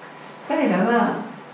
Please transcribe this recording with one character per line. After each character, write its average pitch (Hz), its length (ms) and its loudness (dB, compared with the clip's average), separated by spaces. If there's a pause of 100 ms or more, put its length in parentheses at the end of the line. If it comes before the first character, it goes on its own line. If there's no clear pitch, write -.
(480)
彼 277 220 4
ら 185 80 4
は、 208 380 4 (380)